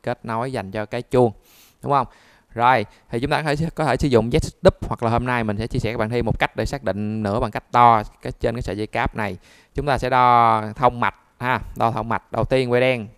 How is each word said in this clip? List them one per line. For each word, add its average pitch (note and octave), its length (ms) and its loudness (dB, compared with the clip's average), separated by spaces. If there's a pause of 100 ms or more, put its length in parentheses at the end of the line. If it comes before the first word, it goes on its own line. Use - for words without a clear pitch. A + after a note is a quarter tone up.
kết - 220 -8
nối A#2 280 -4
dành G2 180 -8
cho G#2+ 160 -6
cái A#2+ 160 -8
chuông, A#2+ 300 4 (500)
đúng C3 100 -4
không? C3+ 140 2 (480)
Rồi, A#2+ 320 2 (240)
thì A#2+ 100 -4
chúng C#3+ 100 -4
ta D3 120 0
có D3+ 120 -2
thể, E3 200 -2
có D#3+ 100 -4
thể C3 120 0
sử D3 120 0
dụng A#2 220 4
Z D3+ 80 2 (240)
Dup, F#3+ 120 6 (140)
hoặc A#2 140 -6
là A#2 80 0
hôm A#2+ 140 0
nay B2 200 -2
mình G#2 140 -2
sẽ A2+ 80 -4
chia B2+ 120 -4
sẻ A2+ 140 -2
các A#2+ 60 -6
bạn A2 120 -2
thêm A#2+ 160 -2
một G#2+ 120 -2
cách - 180 -2
để A2 100 -2
xác - 180 -8
định G#2+ 380 -4
nữa G#2 180 -2
bằng A2+ 100 -4
cách B2+ 220 -10
đo A#2 300 6 (200)
cái, B2+ 180 -8
trên A#2 140 -2
cái B2 80 -8
sợi G2+ 140 -6
dây G#2+ 100 -6
cáp A#2+ 300 -4
này. G2+ 220 -6 (360)
Chúng C#3+ 120 -6
ta C3 120 0
sẽ B2+ 120 -4
đo A#2 520 4 (140)
thông - 240 2
mạch G2+ 140 0 (240)
ha, B2 220 -2 (160)
đo A#2 140 2
thông A2 180 -6
mạch. - 240 -6
Đầu A2+ 120 -2
tiên C3 260 0
que B2 100 2
đen B2 380 0